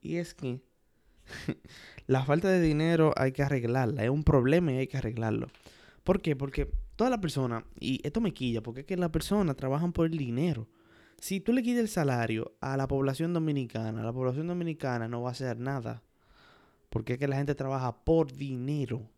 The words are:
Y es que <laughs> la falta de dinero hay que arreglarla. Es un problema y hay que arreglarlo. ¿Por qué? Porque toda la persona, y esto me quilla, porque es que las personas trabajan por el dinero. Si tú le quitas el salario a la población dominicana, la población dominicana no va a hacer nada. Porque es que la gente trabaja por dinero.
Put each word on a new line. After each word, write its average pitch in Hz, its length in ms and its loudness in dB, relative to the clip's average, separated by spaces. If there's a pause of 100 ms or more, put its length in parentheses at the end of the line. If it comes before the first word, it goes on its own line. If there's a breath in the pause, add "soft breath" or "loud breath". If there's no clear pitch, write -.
Y - 160 -6
es 165 160 -6
que 127 280 -6 (640)
<laughs> - 800 -12
la 131 160 4
falta 147 240 2
de 185 140 4
dinero 160 560 4
hay 131 160 2
que 139 100 0
arreglarla. 123 640 0
Es 120 40 2
un 147 140 0
problema 147 480 6
y 127 60 0
hay 131 100 -2
que 139 100 -6
arreglarlo. 113 520 -2 (560 loud breath)
¿Por 190 160 4
qué? 151 160 0
Porque 139 340 -4 (240)
toda 240 140 2
la 240 100 0
persona, 127 460 -2 (140)
y 127 240 -2
esto 156 180 -2
me 208 120 0
quilla, 117 280 -2
porque 120 200 -10
es 147 40 -14
que 190 120 -4
las 175 120 2
personas 165 460 0
trabajan 147 360 0
por 165 140 2
el 165 120 0
dinero. 127 500 -2 (520 soft breath)
Si 196 200 -4
tú 226 140 0
le 254 100 2
quitas 240 160 2
el 220 100 2
salario 120 720 0
a 135 160 -2
la 135 100 0
población 139 460 0
dominicana, 120 680 -2
la 117 100 -4
población 131 340 -2
dominicana 151 600 -4
no 120 140 -4
va 123 80 -4
a - 20 -6
hacer 120 280 -4
nada. 120 440 -6 (840 soft breath)
Porque 117 240 -2
es 123 60 -4
que 139 80 0
la 135 100 0
gente 143 180 0
trabaja 131 480 -4
por 160 280 4
dinero. 131 880 -4